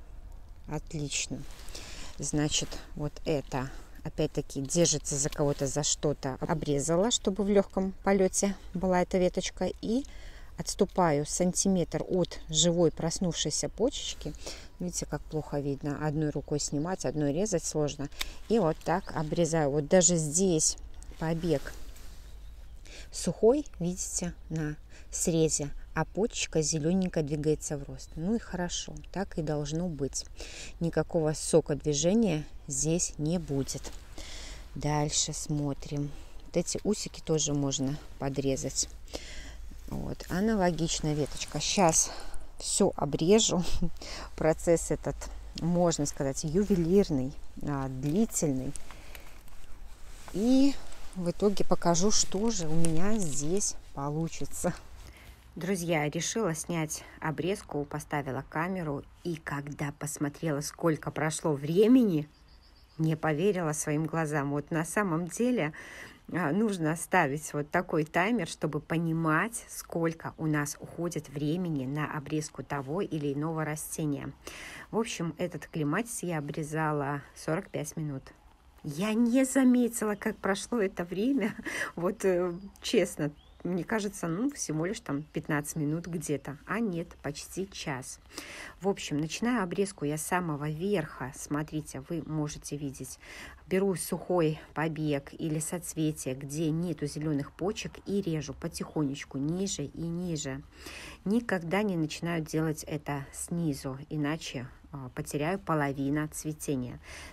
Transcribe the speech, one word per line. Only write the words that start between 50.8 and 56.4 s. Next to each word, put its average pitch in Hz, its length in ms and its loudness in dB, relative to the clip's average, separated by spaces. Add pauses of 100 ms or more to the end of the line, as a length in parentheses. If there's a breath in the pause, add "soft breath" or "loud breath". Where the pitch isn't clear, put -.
в 175 120 0
итоге 202 340 4
покажу, 175 480 6
что 202 380 6
же 180 180 0
у 156 60 6
меня 170 440 10
здесь 156 560 2 (200)
получится. 151 800 -2 (840 loud breath)
Друзья, 170 520 0
решила 170 460 0